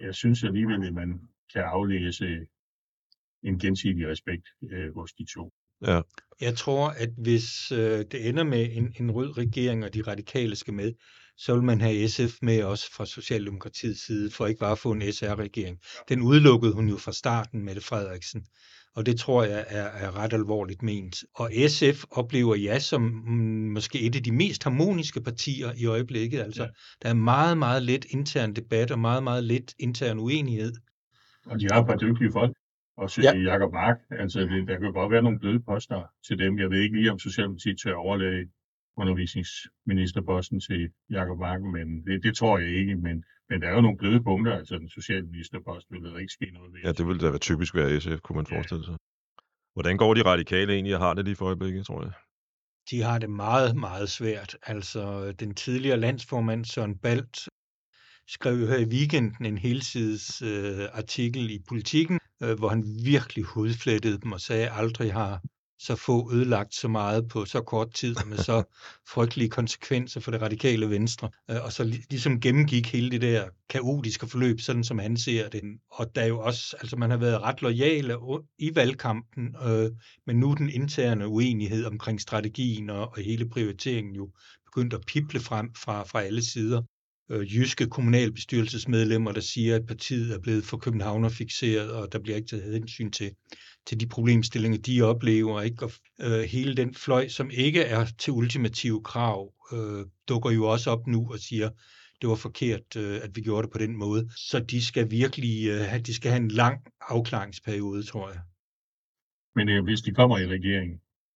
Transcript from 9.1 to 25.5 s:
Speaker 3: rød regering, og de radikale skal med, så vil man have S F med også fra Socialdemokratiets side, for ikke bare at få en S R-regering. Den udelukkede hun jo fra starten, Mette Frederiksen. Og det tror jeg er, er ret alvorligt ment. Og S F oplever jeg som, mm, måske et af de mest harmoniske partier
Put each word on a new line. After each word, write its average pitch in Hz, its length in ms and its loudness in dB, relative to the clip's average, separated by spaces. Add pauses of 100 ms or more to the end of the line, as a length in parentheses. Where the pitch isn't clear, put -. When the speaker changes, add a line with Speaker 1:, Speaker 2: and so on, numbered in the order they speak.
Speaker 3:
rød 127 280 -2
regering, 120 460 0
og 98 100 -8
de 110 80 -2
radikale 104 540 -4
skal - 180 -8
med, 104 180 -2 (440)
så - 180 0
vil 120 80 6
man 117 180 4
have 110 280 4
S - 120 -2
F 117 220 -2
med 113 220 4
også 101 280 -4
fra 104 140 -8
Socialdemokratiets 107 1000 -6
side, 104 240 -2
for 110 160 -4
ikke 110 140 0
bare 104 120 2
at 107 60 -2
få 120 140 0
en 104 200 -2
S - 100 -10
R-regering. 101 560 -4 (300)
Den 127 140 2
udelukkede 120 520 8
hun 110 140 2
jo 101 80 0
fra 104 160 -8
starten, 113 520 -2
Mette 98 160 -8
Frederiksen. 98 640 -6 (500)
Og 113 120 -2
det 120 120 4
tror 123 260 4
jeg 104 240 -2
er, 104 160 -4
er 98 320 -6
ret 107 160 -2
alvorligt 104 500 -2
ment. 101 340 -4 (180)
Og 117 160 -6 (180)
S 147 160 2 (100)
F - 160 -14
oplever 120 440 2
jeg 104 280 0
som, 139 200 0
mm, 113 720 0
måske 107 280 -4
et 117 160 2
af 127 60 -2
de 117 100 0
mest 123 320 2
harmoniske 156 580 2
partier 123 540 -4